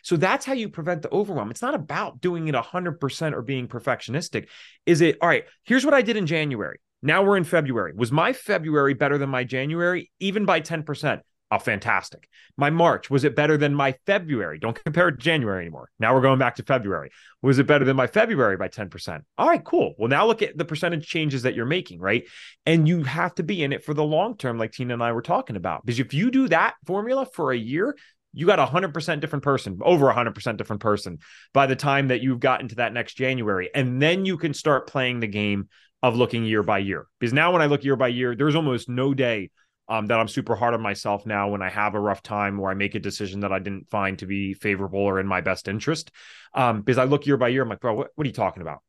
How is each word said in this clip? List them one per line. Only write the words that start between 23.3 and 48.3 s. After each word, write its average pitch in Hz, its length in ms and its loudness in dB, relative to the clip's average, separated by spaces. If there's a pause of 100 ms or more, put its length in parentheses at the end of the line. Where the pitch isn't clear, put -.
to 185 80 -4
be 170 200 -4
in 139 100 -2
it - 100 -8
for 147 120 -6
the 151 80 0
long 170 340 -2
term, 117 220 -4
like 113 120 -4
Tina 123 220 -6
and 120 100 -4
I 117 80 2
were 117 120 -2
talking 190 320 -2
about. 87 300 -6
Because 117 140 -2
if 135 140 -4
you 190 160 0
do 262 200 2
that 170 260 2 (100)
formula 240 400 -2
for 156 260 -4
a 123 60 0
year, 160 400 -2 (340)
you 147 140 -6
got 185 140 6
a 135 80 4
hundred 165 260 -2
percent 151 280 -4
different 151 220 -4
person, 107 380 0
over 143 260 6
a 113 60 6
hundred 113 220 0
percent 107 240 -6
different 104 240 -6
person 104 340 0 (340)
by 139 140 6
the 131 100 2
time 139 340 0
that 123 120 0
you've 127 180 0
gotten 127 280 0
to 107 80 -14
that 113 180 -2
next 117 220 -6
January. 110 580 -2
And 127 260 0
then 180 260 2
you 185 120 -2
can 151 160 -4
start 131 340 0
playing 123 320 -2
the 113 80 -2
game 101 400 -2 (340)
of 123 140 2
looking 117 300 0
year 110 180 2
by 98 160 2
year. 98 280 -4 (120)
Because 120 140 -2
now 160 180 4
when 175 100 4
I 147 60 4
look 143 160 0
year 135 140 2
by 127 100 2
year, 123 280 -2
there's 147 200 2
almost 135 340 -2
no 131 240 0
day, 117 380 -2 (360)
um, 107 200 -2
that 113 120 4
I'm 113 80 2
super 117 280 -2
hard 117 180 2
on 113 80 0
myself 101 440 -2
now 101 240 0
when 101 120 -4
I 92 80 -4
have 104 260 -2
a 104 40 -2
rough 101 240 0
time 101 360 -2
or 95 120 -2
I - 20 -2
make 101 220 -2
a 107 40 -4
decision 98 420 -8
that 98 100 -2
I 95 80 -2
didn't 95 300 -10
find 95 300 -2
to 95 60 -14
be 98 280 -4
favorable 98 480 -4
or 98 180 0
in 95 80 -2
my 92 140 0
best 95 260 -4
interest. 143 440 -4 (420)
Um, 113 280 2
because 117 160 2
I 127 60 6
look 143 240 0
year 139 100 4
by 120 120 2
year, 135 120 0
I'm 117 80 -2
like, 98 120 -8
"Bro, 113 140 -2
what, - 200 -6
what 151 100 -4
are - 20 -2
you 110 60 -6